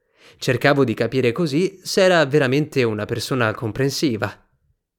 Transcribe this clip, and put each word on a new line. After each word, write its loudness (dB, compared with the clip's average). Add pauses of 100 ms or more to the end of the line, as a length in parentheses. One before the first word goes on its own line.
(380)
Cercavo 2
di 0
capire 0
così -2
se 0
era 4
veramente 0
una -2
persona -2
comprensiva. -4 (500)